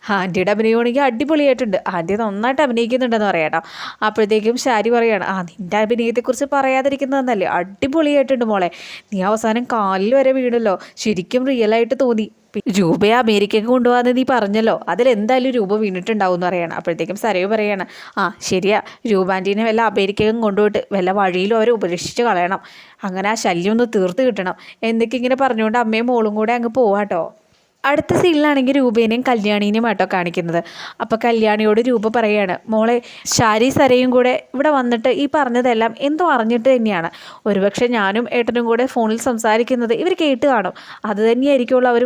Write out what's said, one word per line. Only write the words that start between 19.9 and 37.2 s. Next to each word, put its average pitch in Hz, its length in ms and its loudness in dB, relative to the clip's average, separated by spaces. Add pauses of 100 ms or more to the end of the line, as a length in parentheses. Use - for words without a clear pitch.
അമേരിക്കയ്ക്കും 208 540 0
കൊണ്ടുപോയിട്ട് 208 360 0 (140)
വല്ല 185 240 0
വഴിയിലും 190 400 0
അവരെ 226 180 2
ഉപേക്ഷിച്ച് 196 500 -4
കളയണം, 180 340 -2 (420)
അങ്ങനെ 196 300 -4
ആ 226 120 -4
ശല്യം 185 300 0
ഒന്ന് 240 200 0
തീർത്ത് 185 320 0
കിട്ടണം" 190 300 -4 (320)
എന്നൊക്കെ 226 320 -2
ഇങ്ങനെ 254 240 0
പറഞ്ഞുകൊണ്ട് 226 400 0
അമ്മയും 220 280 0
മോളും 220 280 0
കൂടെ 226 180 0
അങ്ങ് 233 200 -4
പോവാട്ടോ. 202 440 0 (600)
അടുത്ത 294 360 0
സീനിലാണെങ്കിൽ 294 580 2
രൂപേനെയും 233 500 2
കല്യാണീനെയും 208 600 0
ആട്ടോ 196 240 0
കാണിക്കുന്നത്. 175 480 -2 (440)
അപ്പോൾ 226 200 -2
കല്യാണിയോട് 220 640 2
രൂപ 220 300 0
പറയാണ്, 208 380 0 (160)
"മോളെ, 220 240 2 (360)
ഷാരി 220 360 2 (100)
സരയും 254 360 4
കൂടെ 247 200 4 (200)
ഇവിടെ 277 220 2
വന്നിട്ട് 240 340 0 (140)
ഈ - 100 0
പറഞ്ഞതെല്ലാം 240 580 0 (160)
എന്തോ 311 260 0
അറിഞ്ഞിട്ട് 233 360 0
തന്നെയാണ്. 214 400 2 (360)